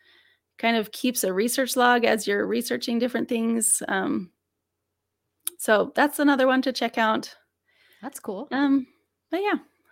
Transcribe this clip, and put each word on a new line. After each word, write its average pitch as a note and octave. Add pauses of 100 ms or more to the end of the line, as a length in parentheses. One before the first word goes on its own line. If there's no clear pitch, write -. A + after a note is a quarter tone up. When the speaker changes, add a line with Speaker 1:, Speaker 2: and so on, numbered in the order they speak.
(560)
Speaker 1:
kind A#3
of G#3+
keeps B3
a F#3
research A#3+
log A#3+
as G#3+
you're G3+
researching A#3+
different A#3+
things. A3+
Um, F#3+ (1300)
so G#3
that's D4
another C#4+
one C4
to C4
check A#3+
out. A3 (640)
Speaker 2:
That's B3+
cool. G#3
Speaker 1:
Um, C4+ (440)
but F4+
yeah, G4+ (360)